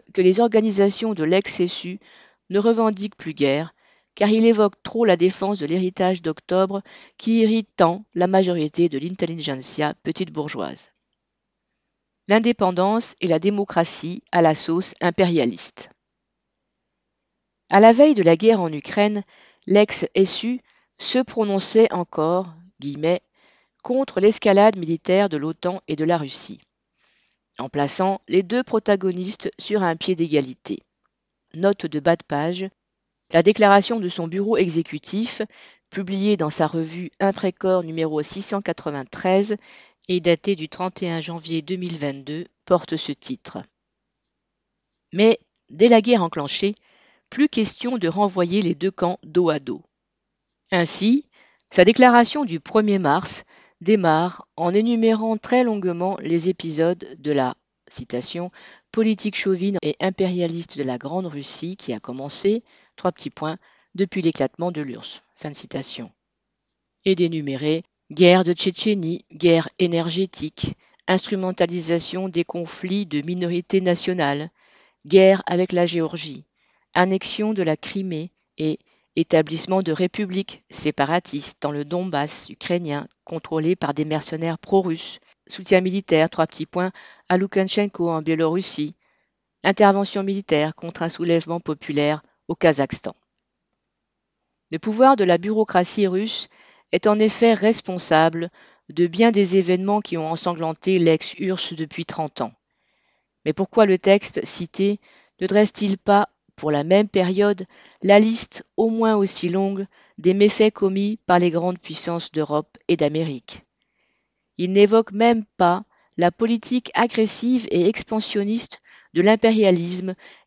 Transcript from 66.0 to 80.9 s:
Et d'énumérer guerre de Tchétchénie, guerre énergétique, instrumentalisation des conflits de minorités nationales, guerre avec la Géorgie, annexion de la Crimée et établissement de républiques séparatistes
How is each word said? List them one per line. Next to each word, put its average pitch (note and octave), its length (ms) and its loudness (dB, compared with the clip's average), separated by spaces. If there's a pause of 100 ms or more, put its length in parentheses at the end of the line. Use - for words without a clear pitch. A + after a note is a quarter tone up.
Et F#3+ 100 2
d'énumérer D#3 720 -2 (280)
guerre F3+ 320 6
de F3 80 2
Tchétchénie, F3 800 -2
guerre E3 460 2
énergétique, E3+ 1000 -4 (300)
instrumentalisation F3+ 1200 -2
des E3 160 -4
conflits F#3 640 -6
de D3 160 -4
minorités F3+ 580 -2
nationales, E3+ 720 -2 (560)
guerre F#3+ 400 6
avec F3+ 260 -2
la F3 140 2
Géorgie, D#3+ 580 -6 (480)
annexion F#3+ 640 0
de G3 80 -2
la D#3 140 0
Crimée F3 540 -8 (280)
et D#3 200 -4 (380)
établissement E3 680 0
de E3 100 -4
républiques F#3 800 -4
séparatistes D3 920 -4